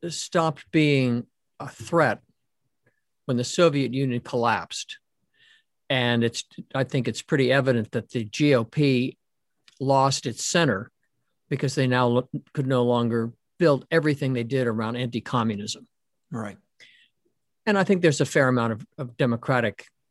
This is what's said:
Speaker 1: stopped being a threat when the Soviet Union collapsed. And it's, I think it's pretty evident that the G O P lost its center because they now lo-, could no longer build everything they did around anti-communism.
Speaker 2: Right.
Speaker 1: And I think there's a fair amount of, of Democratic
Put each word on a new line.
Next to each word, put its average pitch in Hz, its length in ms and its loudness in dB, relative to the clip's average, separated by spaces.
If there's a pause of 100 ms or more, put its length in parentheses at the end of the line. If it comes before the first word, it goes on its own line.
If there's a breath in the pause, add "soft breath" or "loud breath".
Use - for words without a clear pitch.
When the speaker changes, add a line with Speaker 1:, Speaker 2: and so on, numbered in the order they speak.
Speaker 1:
stopped 160 640 -2
being 135 540 2 (340)
a 143 80 -12
threat 143 520 0 (1080)
when 127 100 -2
the 123 80 -2
Soviet 143 480 2
Union 131 280 -2
collapsed. 117 800 -4 (920 soft breath)
And 120 340 2
it's, 117 200 -4 (300)
I 135 100 -2
think 127 220 -4
it's 113 160 -6
pretty 131 300 0
evident 131 400 0
that - 180 -6
the 117 140 -6
G 143 300 2
O 117 100 2
P 131 540 0 (600)
lost 135 480 2
its - 180 -8
center 123 460 0 (580)
because 139 260 -4
they 135 120 2
now 127 200 2
lo-, 120 220 0 (260)
could 139 120 -4
no 127 180 2
longer 117 480 0 (260)
build 147 320 2
everything 147 420 0
they 120 120 -2
did 127 220 -2
around 113 300 -4
anti-communism. 113 920 -4 (440)
Speaker 2:
Right. 107 280 -10 (1080 soft breath)
Speaker 1:
And 208 100 2
I 190 80 4
think 185 180 2
there's 156 180 4
a 139 60 2
fair 139 220 2
amount 117 260 2
of, 110 120 -12 (100)
of 120 200 -12
Democratic 120 680 -2 (240)